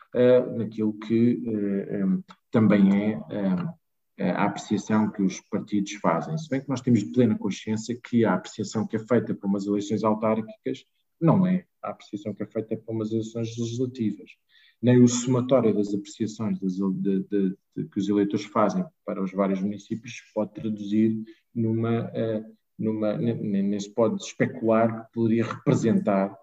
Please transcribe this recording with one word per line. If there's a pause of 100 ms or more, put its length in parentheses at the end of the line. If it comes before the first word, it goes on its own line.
(140)
eh, (100)
naquilo
que,
eh,
ehm, (300)
também
é, (100)
ehm, (520)
eh,
a
apreciação
que
os
partidos
fazem.
Se
bem
que
nós
temos
plena
consciência
que
a
apreciação
que
é
feita
para
umas
eleições
autárquicas (360)
não
é (180)
a
apreciação
que
é
feita
para
umas
eleições
legislativas. (520)
Nem
o
somatório
das
apreciações
das
ele-,
de,
de, (180)
de,
que
os
eleitores
fazem (200)
para
os
vários
municípios
se
pode
traduzir (320)
numa,
eh, (360)
numa,
ne-,
ne-,
nem
se
pode
especular
que
poderia
representar